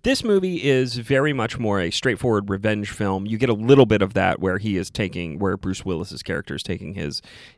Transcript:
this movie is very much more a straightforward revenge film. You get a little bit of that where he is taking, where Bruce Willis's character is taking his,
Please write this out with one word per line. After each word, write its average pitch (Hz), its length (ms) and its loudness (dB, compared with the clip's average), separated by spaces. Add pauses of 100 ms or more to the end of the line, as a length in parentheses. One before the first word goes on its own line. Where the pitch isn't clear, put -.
this 262 220 0
movie 190 400 0
is 131 320 2
very 135 360 2
much 120 280 -2
more 107 200 0
a 85 120 0
straightforward 107 580 0
revenge 101 400 -2
film. 98 380 -2
You 110 100 -2
get 123 120 2
a 117 40 2
little 120 320 8
bit 104 160 2
of 95 140 -2
that 95 240 2
where 92 180 0
he 101 200 -2
is 90 120 -4
taking, 85 480 -6
where 95 200 -2
Bruce 95 280 -8
Willis's 90 380 -6
character 80 320 -6
is - 80 -8
taking 87 320 -8
his, 76 260 -8 (360)